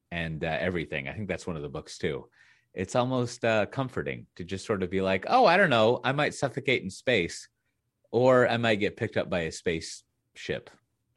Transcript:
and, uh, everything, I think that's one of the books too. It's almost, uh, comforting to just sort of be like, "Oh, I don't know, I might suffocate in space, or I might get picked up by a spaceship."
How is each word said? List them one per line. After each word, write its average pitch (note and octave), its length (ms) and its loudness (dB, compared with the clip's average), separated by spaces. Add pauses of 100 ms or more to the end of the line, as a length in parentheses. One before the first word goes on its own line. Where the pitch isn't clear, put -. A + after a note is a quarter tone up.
and, E2 340 -6
uh, D#2+ 160 -2
everything, D#2 500 -4
I C#2 40 -8
think G2+ 140 -8
that's F2 180 -6
one E2+ 120 -6
of D2 40 -8
the C#2+ 80 -8
books D2+ 280 -12
too. C#2 320 -6 (440)
It's F#2+ 220 -6
almost, B2 480 -2
uh, A2 220 4
comforting C#2+ 600 -6 (120)
to F2+ 80 -12
just F#2 200 -8
sort G2+ 160 -2
of F2+ 80 -4
be F#2+ 120 0
like, F#2+ 260 0
"Oh, B3+ 180 4
I F3 120 6
don't G3 120 4
know, A#2 360 4
I C3 80 0
might C#3+ 200 0
suffocate F2+ 480 -2
in F#2 80 -8
space, - 600 -2 (600)
or B2 360 6
I A2+ 80 2
might A#2 200 2
get G2 220 -2
picked - 200 -4
up F2 120 -2
by F2 120 0
a D#2+ 100 -4
spaceship." - 1200 -8 (480)